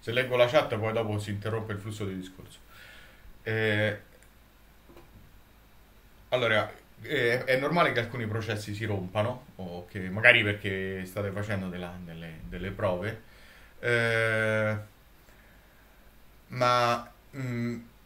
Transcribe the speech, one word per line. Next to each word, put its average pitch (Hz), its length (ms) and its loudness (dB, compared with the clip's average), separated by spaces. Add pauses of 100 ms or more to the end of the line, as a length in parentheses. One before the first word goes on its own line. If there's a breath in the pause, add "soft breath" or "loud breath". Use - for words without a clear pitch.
Se - 100 -8
leggo 123 260 2
la 123 120 8
chat 139 280 4
poi 110 160 0
dopo 107 260 0
si 104 120 -6
interrompe 107 440 -4
il 101 40 -6
flusso 104 260 -8
di 95 120 -6
discorso. - 420 -14 (840 loud breath)
Eh, 107 580 0 (2250)
allora, 110 420 2 (300)
eh, 123 420 0
è 127 140 2
normale 151 340 2
che 117 80 0
alcuni 117 260 -4
processi 104 480 -4
si 107 100 -6
rompano, 104 600 -2 (100)
o 87 300 -10
che 101 140 -10 (100)
magari 113 320 6
perché 95 600 -2
state 101 260 -4
facendo 98 380 -4
della, 87 340 -8
delle, 82 460 -12
delle 90 220 -8
prove, 98 600 -2 (460 loud breath)
eh, 110 1000 2 (1700 soft breath)
ma, 120 640 4 (240)
mm, 120 440 -4 (260)